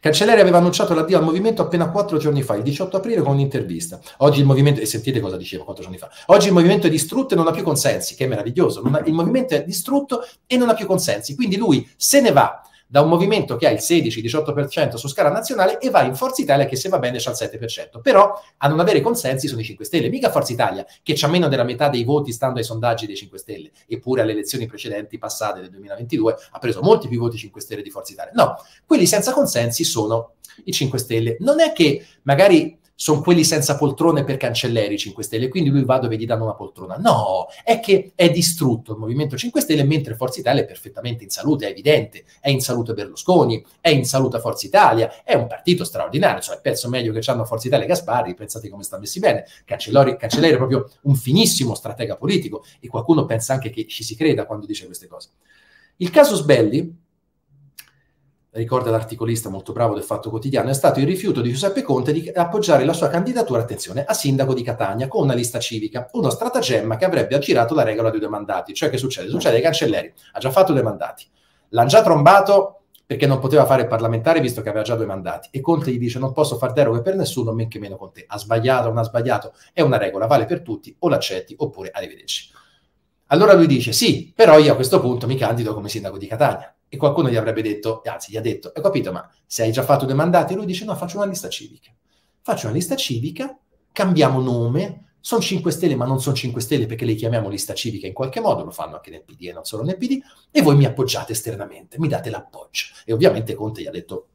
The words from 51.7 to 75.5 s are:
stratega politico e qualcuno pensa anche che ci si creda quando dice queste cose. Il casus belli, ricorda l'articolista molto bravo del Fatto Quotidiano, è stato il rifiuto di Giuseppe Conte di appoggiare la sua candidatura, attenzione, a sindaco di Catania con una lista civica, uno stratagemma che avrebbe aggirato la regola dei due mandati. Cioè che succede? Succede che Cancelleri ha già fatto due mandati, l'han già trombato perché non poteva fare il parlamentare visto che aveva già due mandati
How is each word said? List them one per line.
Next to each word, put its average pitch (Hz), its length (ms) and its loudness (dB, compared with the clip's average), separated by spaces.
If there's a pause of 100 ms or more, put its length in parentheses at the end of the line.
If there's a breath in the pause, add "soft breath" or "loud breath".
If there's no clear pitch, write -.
stratega 107 400 -8
politico - 480 -4 (160 soft breath)
e - 80 -20
qualcuno 139 400 0
pensa 117 280 -2
anche 131 160 -6
che 110 180 -10
ci - 160 -12
si 113 100 -10
creda 113 320 0
quando 104 200 -12
dice 101 200 -10
queste 87 220 -20
cose. - 220 -20 (640 soft breath)
Il 175 140 -4
casus 220 320 6
belli, 139 600 2 (1500)
ricorda 117 340 -2
l'articolista 113 600 -2
molto 95 240 -10
bravo 113 220 0
del 101 100 -6
Fatto 107 260 -6
Quotidiano, 123 400 -2
è 139 40 2
stato 135 260 2
il 143 60 2
rifiuto 185 340 -2
di 120 100 -2
Giuseppe 196 320 -2
Conte 127 300 0
di 170 200 -4
appoggiare 170 520 2
la 160 80 2
sua - 160 -2
candidatura, 196 520 -2
attenzione, 113 440 -8
a 214 100 -2
sindaco 135 400 0
di 123 80 -4
Catania 117 460 -4
con 160 160 0
una 135 100 2
lista 120 240 -4
civica, 110 540 -8
uno 170 180 0
stratagemma 131 640 -2
che 151 80 0
avrebbe 147 300 0
aggirato 139 400 2
la 139 80 2
regola 113 280 0
dei 107 100 -4
due 104 80 -6
mandati. 101 440 -6
Cioè - 180 -2
che 127 60 -4
succede? 110 320 -6
Succede 160 280 0
che 117 60 2
Cancelleri 113 500 -2 (220 soft breath)
ha 101 40 -8
già 135 140 -4
fatto 190 200 4
due 131 100 2
mandati, - 440 -6 (440)
l'han 117 180 4
già 208 160 8
trombato 156 800 6 (220)
perché - 220 -2
non 135 140 2
poteva 135 260 6
fare 131 160 4
il 113 60 -2
parlamentare 117 520 0
visto 120 220 -4
che 113 60 -6
aveva 107 160 -4
già 117 100 -2
due 110 120 -4
mandati 95 440 -10